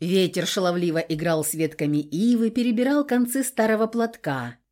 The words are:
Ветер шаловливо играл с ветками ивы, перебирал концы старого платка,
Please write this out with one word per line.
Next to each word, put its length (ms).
Ветер 460
шаловливо 520
играл 460
с 100
ветками 440
ивы, 520
перебирал 560
концы 380
старого 420
платка, 680